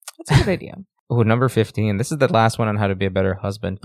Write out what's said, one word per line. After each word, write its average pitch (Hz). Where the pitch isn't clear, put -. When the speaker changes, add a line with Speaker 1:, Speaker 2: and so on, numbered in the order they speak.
Speaker 1:
That's 330
a -
good 202
idea. -
Speaker 2:
<laughs> -
Ooh, 120
number 120
fifteen. 107
This 120
is 160
the 139
last 113
one 113
on 104
how 104
to 98
be 98
a 95
better 95
husband. 95